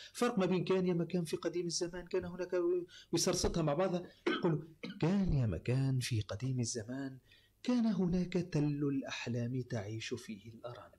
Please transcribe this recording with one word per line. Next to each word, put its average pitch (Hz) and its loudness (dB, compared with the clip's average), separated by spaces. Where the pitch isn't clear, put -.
فرق 240 0
ما 185 4
بين 180 2
"كان 185 4
يا 180 2
ما 165 2
كان 175 0
في 170 -4
قديم 175 -2
الزمان، 175 -4
كان 185 -2
هناك"، 180 -4
و-، 175 2
ويسرسطها 175 2
مع 147 2
بعضها، 175 0
يقول: 165 2
كان 180 4
يا 131 4
ما 90 2
كان 131 2
في 117 0
قديم 123 -4
الزمان، 123 -4
كان 247 2
هناك 180 2
تل 170 2
الأحلام 127 -2
تعيش 113 -6
فيه 110 -10
الأرانب. - -14